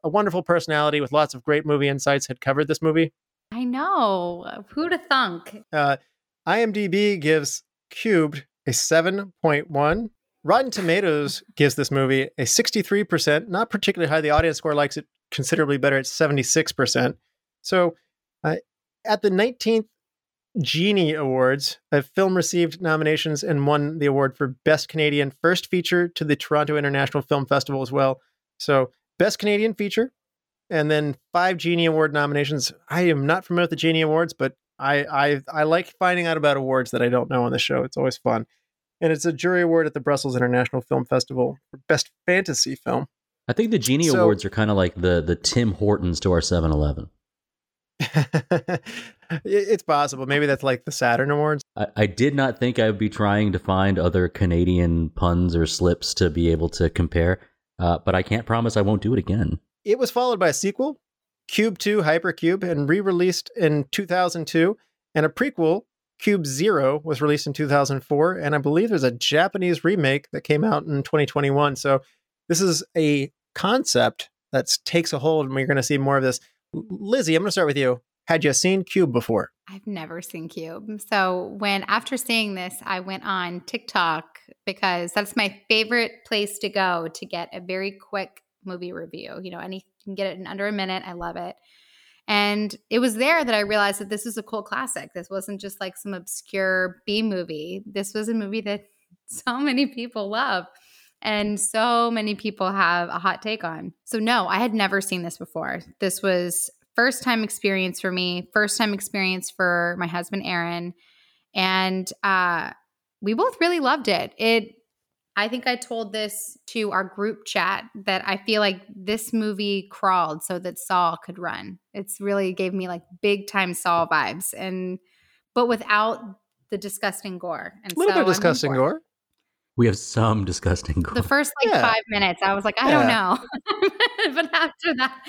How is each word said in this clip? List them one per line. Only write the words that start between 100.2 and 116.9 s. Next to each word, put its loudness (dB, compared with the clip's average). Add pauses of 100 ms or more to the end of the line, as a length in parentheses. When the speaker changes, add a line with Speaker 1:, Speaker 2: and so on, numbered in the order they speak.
Speaker 2:
love -2 (540)
and -2
so 0
many -2
people -4
have 0
a -6
hot -2
take -6
on. -10 (120)
So -4
no, 2
I -2
had 0
never 0
seen -4
this -10
before. -8 (180)
This -4
was -2 (260)
first 2
time 0
experience -2
for -4
me, -4
first 0
time 0
experience -4
for 0
my -2
husband, -6
Aaron. -4 (640)
And, 0 (140)
uh, 0 (500)
we 0
both 0
really 2
loved 0
it. -2
It, 0 (640)
I 0
think -6
I 0
told -8
this -8 (100)
to -4